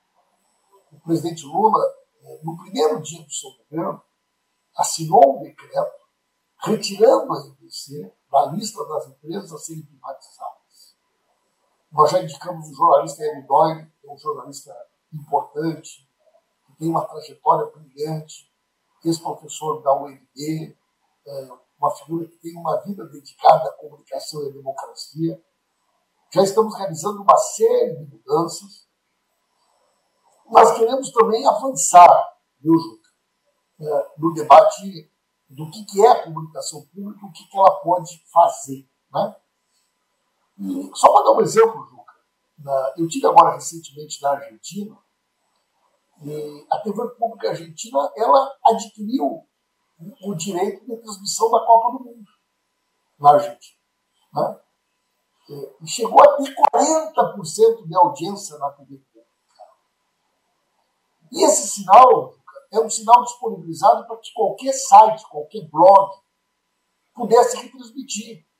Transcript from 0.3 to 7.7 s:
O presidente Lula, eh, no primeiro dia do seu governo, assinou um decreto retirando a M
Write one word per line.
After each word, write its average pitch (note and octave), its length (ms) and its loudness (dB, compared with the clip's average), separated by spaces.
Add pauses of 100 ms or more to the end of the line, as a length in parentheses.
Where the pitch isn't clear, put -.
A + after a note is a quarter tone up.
O C#3+ 80 -20
presidente - 460 -6
Lula, - 380 0 (380)
eh, - 220 -20
no E3 140 -10
primeiro - 440 -2
dia E3 220 -16
do - 80 -20
seu - 260 -14
governo, F3 440 -10 (760)
assinou D#3+ 600 2
um - 40 -14
decreto - 640 -10 (540)
retirando A3 760 0
a C#3+ 140 -10
M - 240 -20